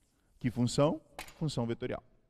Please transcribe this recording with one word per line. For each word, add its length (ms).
Que 120
função? 500
Função 300
vetorial. 360